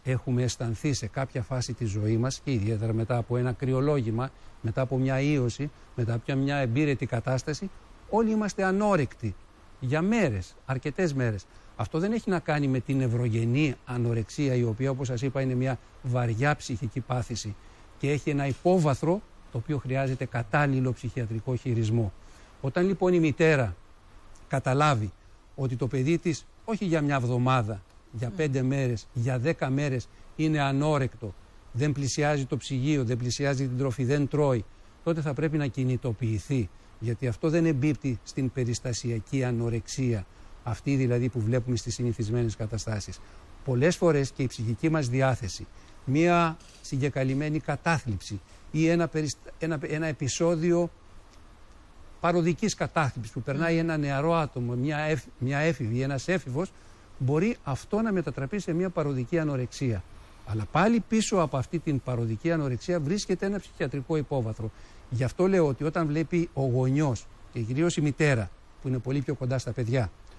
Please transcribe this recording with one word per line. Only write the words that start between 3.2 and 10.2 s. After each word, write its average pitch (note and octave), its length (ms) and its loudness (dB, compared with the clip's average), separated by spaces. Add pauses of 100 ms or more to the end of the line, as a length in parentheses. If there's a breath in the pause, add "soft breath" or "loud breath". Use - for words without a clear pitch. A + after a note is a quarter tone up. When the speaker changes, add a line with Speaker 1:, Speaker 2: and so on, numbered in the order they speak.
Speaker 1:
ένα B2 140 0
κρυολόγημα, C3 800 0 (320 loud breath)
μετά A2 200 -2
από C3 160 0
μια C3 240 2
ίωση, C#3 500 0 (240 loud breath)
μετά A2+ 180 0
από A#2 220 -4
μια C#3 220 0
εμπύρετη C3+ 480 2
κατάσταση, C3 640 -2 (400)
όλοι A3 220 4
είμαστε G#3+ 320 0
ανόρεκτοι F#3+ 720 2 (440)
για D3+ 220 0
μέρες, F3 540 0 (100)